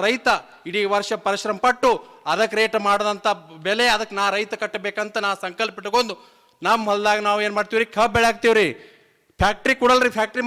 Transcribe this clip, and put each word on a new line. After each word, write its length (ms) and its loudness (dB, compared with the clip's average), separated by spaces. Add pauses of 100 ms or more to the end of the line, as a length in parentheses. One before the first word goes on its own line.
ರೈತ 220 0 (420)
ಇಡೀ 120 -2 (120)
ವರ್ಷ 180 -2 (160)
ಪರಿಶ್ರಮ 280 -2 (100)
ಪಟ್ಟು 260 2 (400)
ಅದಕ್ಕೆ 280 0
ರೇಟ್ 180 0 (100)
ಮಾಡಿದಂಥ 380 0 (420)
ಬೆಲೆ 260 2
ಅದಕ್ಕೆ 260 -6
ನಾ 60 0 (100)
ರೈತ 180 -4 (100)
ಕಟ್ಟಬೇಕಂತ 520 -8 (120)
ನಾ 40 0 (140)
ಸಂಕಲ್ಪ 380 -6
ಇಟ್ಕೊಂಡು 320 -2 (460)
ನಮ್ಮ 300 0
ಹೊಲ್ದಾಗ 280 0 (100)
ನಾವು 160 0
ಏನು 140 -4
ಮಾಡ್ತೀವಿ 240 0
ರೀ, 120 -6
ಕಬ್ಬು 200 2
ಬೆಳೆ 160 4
ಹಾಕ್ತೀವಿ 280 2
ರೀ. 80 2 (720)
ಫ್ಯಾಕ್ಟ್ರಿ 400 0
ಕೊಡಲ್ರಿ, 380 4
ಫ್ಯಾಕ್ಟ್ರಿ 280 -2